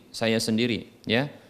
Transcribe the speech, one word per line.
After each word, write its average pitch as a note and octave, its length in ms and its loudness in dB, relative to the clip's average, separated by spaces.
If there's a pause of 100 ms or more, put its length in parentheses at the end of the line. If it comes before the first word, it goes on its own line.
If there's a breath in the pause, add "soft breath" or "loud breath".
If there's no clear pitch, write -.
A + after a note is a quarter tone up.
(160)
saya A2+ 240 2
sendiri, A2+ 480 0 (160)
ya. A#2+ 240 2 (220 loud breath)